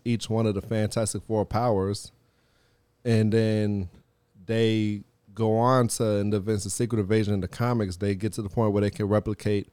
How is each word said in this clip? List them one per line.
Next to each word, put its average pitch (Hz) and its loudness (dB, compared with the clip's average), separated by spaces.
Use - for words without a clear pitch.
each 120 -2
one 110 0
of 107 0
the 98 -4
Fantastic 107 -4
Four 107 -2
powers. 101 -2
And 110 4
then 107 2
they 110 0
go 110 2
on 123 4
to, 107 0
in 101 0
the 104 0
events 101 -2
of 95 -6
Secret 117 -2
Invasion 104 2
in 98 0
the 90 -4
comics, 113 -2
they 101 0
get 98 -4
to 113 -8
the 101 -8
point 110 2
where 104 4
they 101 2
can 107 -4
replicate, 104 0